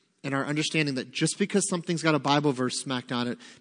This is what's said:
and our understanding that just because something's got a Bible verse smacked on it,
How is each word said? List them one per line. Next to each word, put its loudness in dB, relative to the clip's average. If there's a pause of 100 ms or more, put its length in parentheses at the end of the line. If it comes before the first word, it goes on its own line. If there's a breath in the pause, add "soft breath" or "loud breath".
(220 soft breath)
and -2
our 0
understanding 0
that -6
just -2
because 0
something's -2
got 4
a 2
Bible 4
verse -2
smacked -6
on -2
it, -4 (220 loud breath)